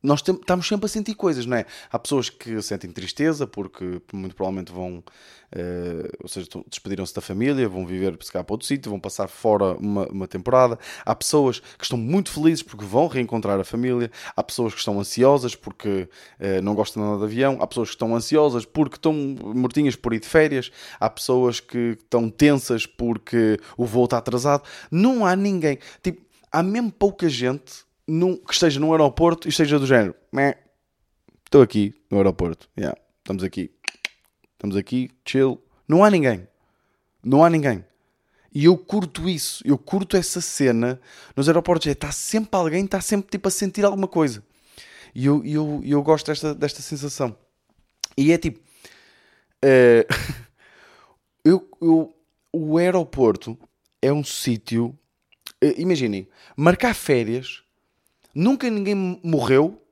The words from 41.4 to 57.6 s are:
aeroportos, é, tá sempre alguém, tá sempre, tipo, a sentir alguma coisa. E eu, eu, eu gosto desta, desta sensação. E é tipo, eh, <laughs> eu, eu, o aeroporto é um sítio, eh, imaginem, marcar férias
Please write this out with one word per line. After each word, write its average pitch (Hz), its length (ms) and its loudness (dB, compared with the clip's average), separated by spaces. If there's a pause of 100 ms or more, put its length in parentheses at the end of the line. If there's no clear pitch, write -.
aeroportos, 165 400 2
é, 143 60 0
tá 143 180 -8
sempre - 460 -2
alguém, 175 280 0
tá 190 140 -4
sempre, 202 300 -2
tipo, 196 180 -4
a 190 40 0
sentir 202 340 -2
alguma 196 220 2
coisa. 143 360 -2 (680)
E 127 120 -4
eu, 147 200 2
eu, 151 380 -4
eu 143 180 0
gosto 151 260 2
desta, 151 260 -4
desta 143 280 -6
sensação. 135 540 -8 (840)
E 143 140 4
é 170 60 6
tipo, 165 220 -6 (1040)
eh, 123 460 8 (600)
<laughs> - 760 -18
eu, 185 220 4 (140)
eu, 165 340 4 (360)
o 156 260 -2
aeroporto 135 800 2 (440)
é 131 100 2
um 147 120 0
sítio, 117 760 -4 (640)
eh, 143 160 4
imaginem, 127 500 -2 (280)
marcar 180 400 2
férias 120 680 -4 (720)